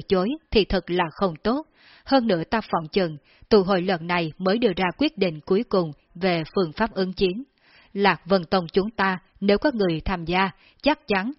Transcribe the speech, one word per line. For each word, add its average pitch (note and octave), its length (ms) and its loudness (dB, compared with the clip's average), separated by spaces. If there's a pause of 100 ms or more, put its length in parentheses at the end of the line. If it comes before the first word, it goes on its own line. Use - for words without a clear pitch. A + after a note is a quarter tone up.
chối F#3+ 200 2 (240)
thì G3+ 140 4
thật F#3 240 -2
là F3+ 220 0
không F3+ 320 -2
tốt. C4+ 240 -2 (380)
Hơn B3+ 220 2
nữa E3+ 160 0
ta - 180 -2
phỏng E3 300 -4
chừng, E3 260 -2 (320)
tụ G3+ 140 6
hội F#3 180 0
lần F3 260 -4
này F3 300 -2
mới F#3+ 200 0
đưa A#3 180 2
ra F#3+ 100 0 (120)
quyết D4+ 200 -2
định F3 280 -2
cuối G3 180 2
cùng F3 280 0 (240)
về F3 280 0 (120)
phương E3+ 160 0
pháp G#3+ 220 -4
ứng F#3 200 -2
chiến. G3+ 300 -2 (500)
Lạc G3 320 2
Vân F3+ 180 2
Tông F3 300 -2
chúng G3 160 0
ta, F#3+ 280 -2 (240)
nếu G3+ 160 2
có D4+ 160 2
người F3+ 320 0
tham F3 200 -4
gia, F#3 260 0 (300)
chắc D4 260 0
chắn G#3 320 -2